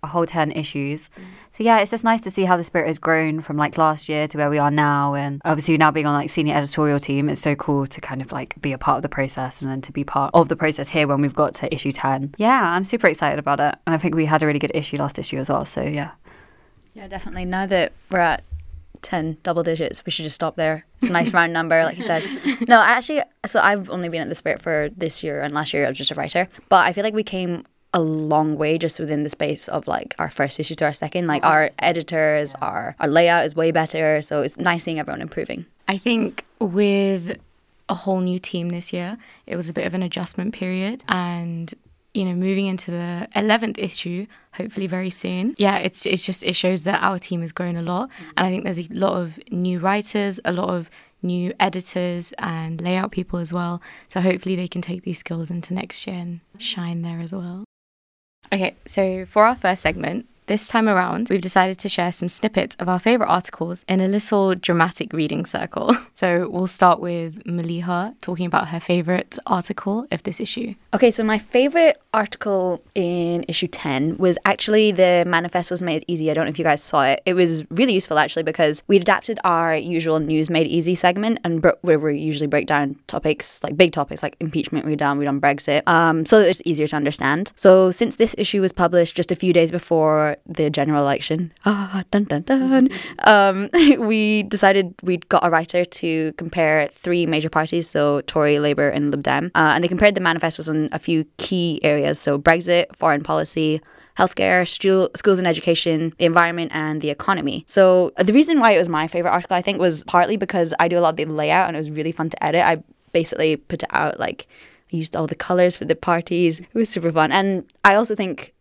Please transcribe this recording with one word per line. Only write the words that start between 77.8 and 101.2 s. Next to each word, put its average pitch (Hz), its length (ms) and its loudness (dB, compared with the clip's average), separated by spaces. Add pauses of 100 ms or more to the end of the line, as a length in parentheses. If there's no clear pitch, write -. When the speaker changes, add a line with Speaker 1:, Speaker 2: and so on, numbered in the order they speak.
Speaker 3:
useful, 185 280 2
actually, 156 240 2
because 156 440 0
we'd 196 140 6
adapted 196 420 0
our 165 320 2
usual 160 440 0
News 156 300 0
Made 160 180 2
Easy 170 280 0
segment, 202 480 0
and 165 180 -2
bro-, - 200 4
where 160 180 4
we 147 180 -2
usually 151 300 -2
break 147 200 0
down 147 280 0 (120)
topics, - 560 -4
like, - 120 -4
big 170 160 6
topics 151 320 -6
like - 160 -8
impeachment, 160 460 -4
we've 151 120 -2
done, 143 200 0
we've 143 80 -2
done 139 160 -2
Brexit, 143 460 2
um, 165 380 4
so 220 140 8
that 202 80 8
it's 180 160 2
easier 156 240 0
to 156 80 -2
understand. 147 600 -2
So 185 360 8
since 233 260 -2
this 226 200 2
issue 202 240 0
was 185 100 2
published 175 460 2
just 180 140 0
a 175 40 2
few 180 160 0
days 165 200 6
before 156 760 2
the 156 240 -2
general 147 320 0
election, 156 500 -2 (140)
ah, 196 460 -2
dun, 208 140 2
dun, 151 180 -4
dun, 262 460 4 (360)
um, 196 480 6
<laughs> 294 340 6
we 214 360 2
decided 196 500 2 (100)
we'd 180 240 -2
got - 180 4
a 175 40 4
writer 165 340 2
to - 200 -6 (300)
compare 156 540 0
three 175 380 -2
major 156 240 0
parties, 165 400 -2
so 147 320 0
Tory, 147 380 2
Labour 147 300 2
and 147 200 0
Lib 143 140 -4
Dem, 139 320 -2
uh, 156 180 4
and 170 100 2
they 175 40 0
compared 190 260 4
the 190 80 -4
manifestos 165 480 -2
on 156 220 -2
a 156 80 -6
few 160 260 -2 (120)